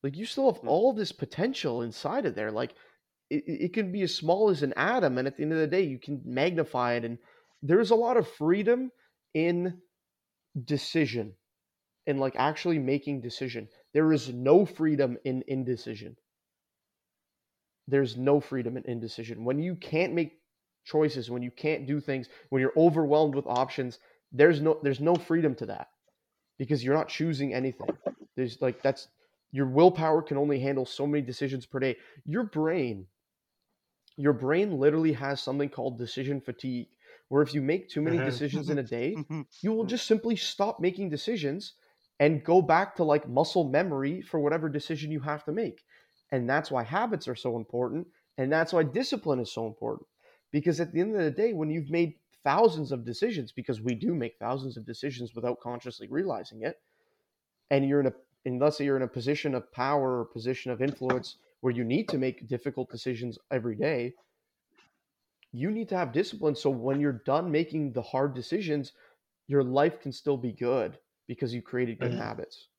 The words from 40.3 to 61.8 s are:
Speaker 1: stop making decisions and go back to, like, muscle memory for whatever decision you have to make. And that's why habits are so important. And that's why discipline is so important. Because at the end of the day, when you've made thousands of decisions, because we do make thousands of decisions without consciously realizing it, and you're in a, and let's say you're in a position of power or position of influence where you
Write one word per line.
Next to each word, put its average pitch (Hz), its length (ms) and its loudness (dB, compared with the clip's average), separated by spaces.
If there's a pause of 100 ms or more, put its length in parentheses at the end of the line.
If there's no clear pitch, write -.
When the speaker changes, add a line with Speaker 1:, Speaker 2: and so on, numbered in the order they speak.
Speaker 1:
stop - 420 -4
making 185 300 -2
decisions 160 640 -4 (460)
and 151 260 4
go 180 160 8
back 170 340 2
to, 175 80 0
like, 151 240 4
muscle 147 420 2
memory 147 520 0
for - 180 -4
whatever 156 300 0
decision 151 420 -6
you 151 80 -4
have 147 260 -6
to 151 60 -6
make. 196 320 -4 (500)
And 123 160 0
that's 139 220 0
why 127 120 0
habits 202 440 -4
are 123 80 -6
so 120 220 -4
important. 123 500 -4 (300)
And 131 120 0
that's 160 220 2
why 170 120 4
discipline 160 580 -2
is 110 100 -6
so 113 160 -6
important. 110 400 -8 (440)
Because 151 280 0
at 170 140 -4
the 165 80 0
end 214 140 0
of 196 80 0
the 151 80 0
day, 220 200 0
when 156 180 -2
you've 151 200 -4
made 165 240 0 (320)
thousands 156 480 4
of 120 100 -6
decisions, 131 480 -2
because 117 300 -6
we 120 140 0
do 175 200 -2
make 120 240 -4
thousands 127 380 -6
of 110 80 -14
decisions 123 500 -8
without 117 240 -4
consciously 120 500 -12
realizing 120 520 -6
it, 139 160 -6 (920)
and 139 180 2
you're 143 120 2
in 131 80 2
a, 131 60 0 (320)
and 127 160 -2
let's 147 160 2
say 147 80 -2
you're 139 120 2
in 131 60 0
a 120 40 -2
position 139 460 -2
of 123 200 -6
power 131 480 0
or 113 40 -4
position 127 460 -6
of 117 100 -4
influence 127 540 -2 (240)
where 127 140 0
you 120 100 -2